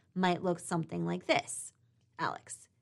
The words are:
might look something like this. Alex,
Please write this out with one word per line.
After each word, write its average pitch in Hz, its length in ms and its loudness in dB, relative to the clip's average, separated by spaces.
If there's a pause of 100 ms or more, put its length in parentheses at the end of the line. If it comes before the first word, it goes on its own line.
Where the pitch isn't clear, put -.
(140)
might 185 280 4
look 180 160 2
something 170 480 -2
like 175 200 -4
this. - 460 0 (460)
Alex, - 500 -6 (140)